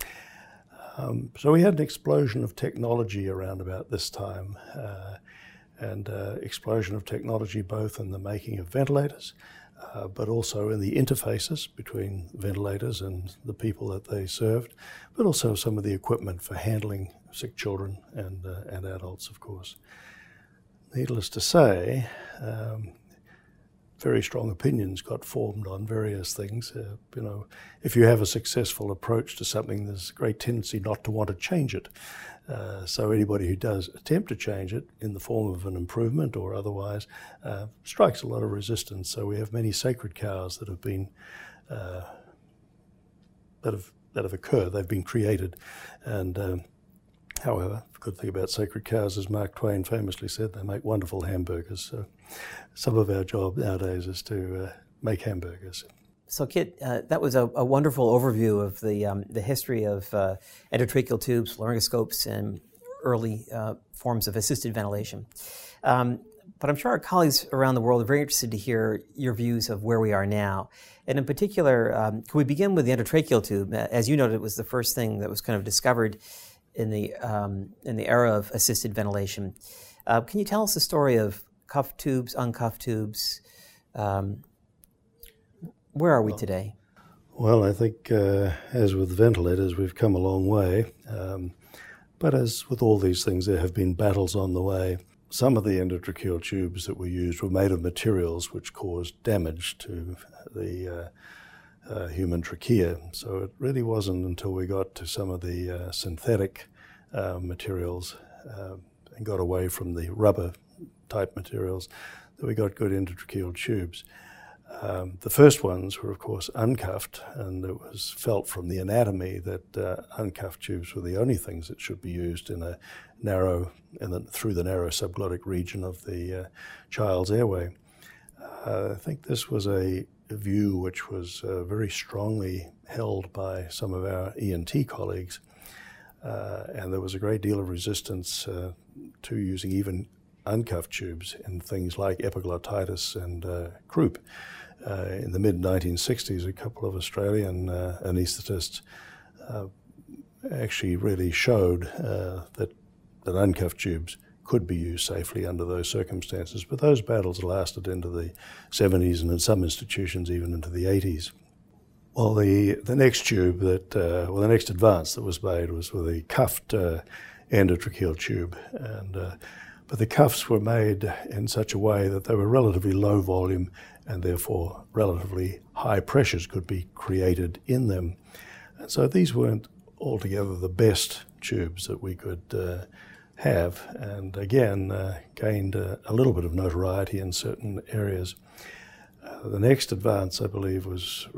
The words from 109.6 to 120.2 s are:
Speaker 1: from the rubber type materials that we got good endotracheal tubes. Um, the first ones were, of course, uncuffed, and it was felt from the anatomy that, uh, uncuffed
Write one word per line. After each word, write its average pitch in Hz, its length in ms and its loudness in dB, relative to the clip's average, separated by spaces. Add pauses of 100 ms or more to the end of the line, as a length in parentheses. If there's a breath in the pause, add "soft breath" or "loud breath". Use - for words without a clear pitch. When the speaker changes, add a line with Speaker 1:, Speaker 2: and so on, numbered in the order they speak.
Speaker 1:
from 87 260 -6
the 85 160 -4
rubber 95 420 4 (560)
type 98 280 -2
materials 95 520 -4 (500 loud breath)
that - 80 -6
we 113 80 -2
got 104 220 0
good 101 160 0
endotracheal 90 600 -4
tubes. 87 500 -4 (760 loud breath)
Um, 92 400 -6
the - 80 -8
first 139 340 12
ones 95 400 -2
were, 101 80 -6
of 98 80 -8
course, 104 360 -6
uncuffed, 113 680 -2 (140)
and 92 280 -6
it 92 160 -6
was - 380 -12
felt 107 320 -2
from 87 200 -8
the 92 100 -2
anatomy 95 640 0
that, 92 360 -8
uh, 95 200 -2 (200)
uncuffed 98 440 -8